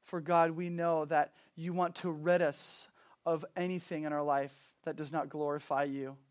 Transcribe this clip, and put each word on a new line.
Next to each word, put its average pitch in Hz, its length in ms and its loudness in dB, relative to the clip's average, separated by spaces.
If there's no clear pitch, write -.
For - 180 -4
God, 165 300 6
we 175 220 -4
know 170 340 2
that 147 300 2
you 170 180 -4
want 175 240 0
to 180 120 -4
rid 170 320 2
us - 480 -2
of 160 220 0
anything 175 500 -2
in 151 80 -2
our 147 100 0
life 139 500 -2
that 160 120 -6
does 147 160 -8
not 143 180 -2
glorify 147 540 -2
you. 139 340 -4